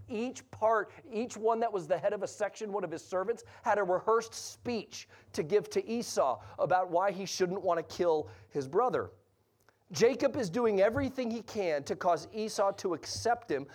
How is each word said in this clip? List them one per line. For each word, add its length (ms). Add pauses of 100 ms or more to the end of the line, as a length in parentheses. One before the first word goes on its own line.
Each 420
part, 400 (180)
each 280
one 240
that 120
was 140
the 100
head 160
of 120
a 20
section, 460
one 100
of 80
his 140
servants, 400 (180)
had 160
a 60
rehearsed 500
speech 760 (260)
to 100
give 260
to 160
Esau 560 (160)
about 320
why 220
he 140
shouldn't 360
want 160
to 180
kill 320 (200)
his 180
brother. 460 (800)
Jacob 440
is 120
doing 320
everything 480
he 140
can 400
to 140
cause 360
Esau 380
to 240
accept 560
him, 240